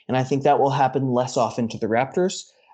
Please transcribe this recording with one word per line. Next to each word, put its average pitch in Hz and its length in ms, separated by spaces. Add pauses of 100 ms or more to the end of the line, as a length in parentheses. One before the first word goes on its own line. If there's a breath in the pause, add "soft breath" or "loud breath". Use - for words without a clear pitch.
And 120 100
I 131 60
think 135 220
that 143 160
will 135 100
happen 135 400
less 123 260
often 113 340
to 107 80
the 113 100
Raptors, 135 560 (300 soft breath)